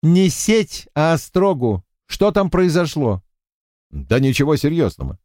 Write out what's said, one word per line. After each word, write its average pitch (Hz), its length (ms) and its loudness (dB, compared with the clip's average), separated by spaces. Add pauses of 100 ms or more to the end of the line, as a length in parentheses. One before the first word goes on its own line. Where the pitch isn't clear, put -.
«Не 180 260 4
сеть, - 640 -2
а 160 200 0
острогу. 143 720 -2 (200)
Что - 260 0
там 196 180 0
произошло?» 156 720 0 (680)
«Да 71 280 -2
ничего 135 380 2
серьезного. 135 680 -2